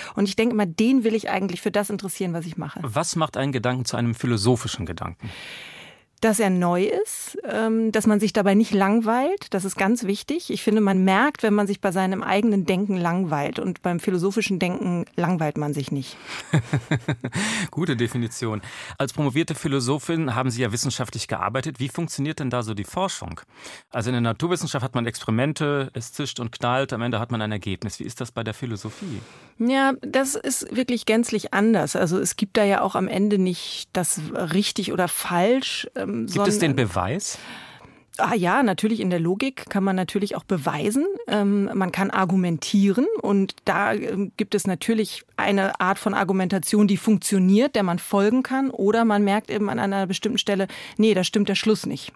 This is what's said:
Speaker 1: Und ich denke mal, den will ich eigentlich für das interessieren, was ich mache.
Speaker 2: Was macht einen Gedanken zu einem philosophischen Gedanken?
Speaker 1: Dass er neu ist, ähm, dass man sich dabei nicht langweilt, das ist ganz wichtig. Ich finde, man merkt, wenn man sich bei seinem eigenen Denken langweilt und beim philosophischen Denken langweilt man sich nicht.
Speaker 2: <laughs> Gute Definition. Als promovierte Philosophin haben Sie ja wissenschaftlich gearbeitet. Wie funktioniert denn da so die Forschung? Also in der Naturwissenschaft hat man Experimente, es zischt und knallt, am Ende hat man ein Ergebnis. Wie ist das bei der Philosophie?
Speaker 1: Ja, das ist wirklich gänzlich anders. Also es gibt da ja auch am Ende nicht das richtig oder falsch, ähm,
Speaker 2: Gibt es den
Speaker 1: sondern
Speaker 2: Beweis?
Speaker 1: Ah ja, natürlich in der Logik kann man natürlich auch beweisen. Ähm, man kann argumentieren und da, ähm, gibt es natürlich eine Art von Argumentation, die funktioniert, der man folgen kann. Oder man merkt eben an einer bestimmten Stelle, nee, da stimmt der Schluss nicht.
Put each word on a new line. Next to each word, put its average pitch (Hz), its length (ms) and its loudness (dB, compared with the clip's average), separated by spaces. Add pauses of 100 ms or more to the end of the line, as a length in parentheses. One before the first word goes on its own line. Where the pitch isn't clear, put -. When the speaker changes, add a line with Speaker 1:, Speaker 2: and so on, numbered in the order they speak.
(160)
Speaker 1:
Und 202 120 2
ich 196 60 -4
denke 226 220 2
mal, 208 100 2
den 226 380 2
will 226 100 2
ich - 160 -2
eigentlich 185 300 -2
für 208 120 -2
das 208 180 0
interessieren, 190 420 -4
was 165 140 -6
ich 160 100 -10
mache. 151 260 -8
Speaker 2:
Was 147 320 -2
macht 160 220 -2
einen 135 160 0
Gedanken 127 320 0
zu - 120 -4
einem 117 200 0
philosophischen 117 680 0
Gedanken? 87 440 -10 (880)
Speaker 1:
Dass 220 200 2
er 202 80 4
neu 180 360 2
ist, - 600 -4
ähm, 220 480 0
dass 214 140 2
man 208 120 6
sich 208 140 2
dabei 196 220 4
nicht 220 180 4
langweilt, 226 800 2
das 190 160 -2
ist 185 100 -4
ganz 220 280 2
wichtig. 214 440 -4
Ich 220 140 -4
finde, 220 180 4
man 190 240 4
merkt, 214 380 4
wenn 220 100 2
man 208 140 2
sich 196 160 -4
bei 190 100 0
seinem 190 300 0
eigenen 196 420 2
Denken 190 320 0
langweilt 170 600 0
und 185 240 -4
beim 175 180 -2
philosophischen 196 580 0
Denken 175 460 -2 (120)
langweilt 165 420 0
man 147 160 -2
sich 139 180 -4
nicht. 139 240 -6 (340)
Speaker 2:
<laughs> 156 1200 -2
Gute 160 240 -2
Definition. 117 680 -2 (340)
Als 139 160 -2
promovierte 151 420 0
Philosophin 139 800 -2
haben 131 140 0
Sie 120 140 -2
ja 107 100 0
wissenschaftlich 120 560 -4
gearbeitet. 120 500 -2
Wie 135 120 -4
funktioniert 156 480 -4
denn 135 100 -4
da 123 140 0
so 113 100 -4
die 101 120 -6
Forschung? - 580 -6 (480)
Also 117 180 -2
in 127 60 0
der 120 80 0
Naturwissenschaft 151 600 -2
hat 131 120 -6
man 120 100 0
Experimente, 135 880 0
es - 220 -8
zischt 143 260 -6
und 113 120 -6
knallt, 127 420 0
am 113 80 -4
Ende 117 180 0
hat 117 120 -4
man 110 100 -2
ein 107 100 -2
Ergebnis. 98 480 -6
Wie - 40 -8
ist - 180 -10
das 113 100 -8
bei 117 120 -6
der 110 100 -6
Philosophie? 113 680 -8 (380)
Speaker 1:
Ja, 269 420 2
das 269 360 -2
ist - 380 -6
wirklich 247 300 -2
gänzlich 226 480 0
anders. 202 440 4
Also 175 220 2
es - 180 -2
gibt - 200 -2
da 214 80 6
ja 196 160 4
auch 190 140 0
am 190 140 2
Ende 202 280 2
nicht - 560 -2
das 170 300 -2 (100)
richtig 185 580 0
oder 180 160 2
falsch, 202 880 0
ähm, 196 200 -4
Speaker 2:
Gibt 202 320 0
es 208 120 2
den 147 180 2
Speaker 1:
sondern - 0 -
Speaker 2:
Beweis? 101 640 -2 (800)
Speaker 1:
Ah - 160 2
ja, 196 280 2
natürlich 214 380 0
in 190 100 0
der 175 80 2
Logik 196 500 -2
kann 196 140 0
man 190 140 2
natürlich 190 400 -2
auch - 80 -10
beweisen. 165 600 0 (220)
Ähm, 202 480 2
man 185 160 0
kann 196 220 -2
argumentieren 190 920 2 (140)
und 196 440 2
da, 196 280 2
ähm, 202 440 -2
gibt 208 180 -2
es 196 140 0
natürlich 214 560 -2 (120)
eine 196 440 0
Art 190 180 2
von 202 160 -2
Argumentation, 190 720 2
die 196 100 4
funktioniert, 202 800 4
der 214 80 2
man 180 160 0
folgen 214 460 2
kann. 262 260 0
Oder 220 340 2
man 208 200 4
merkt 202 260 2
eben 208 180 0
an - 120 -2
einer 196 260 0
bestimmten 190 320 -2
Stelle, 196 300 0 (280)
nee, 214 180 6
da 185 100 4
stimmt - 240 2
der 196 80 2
Schluss - 280 2
nicht. - 320 -6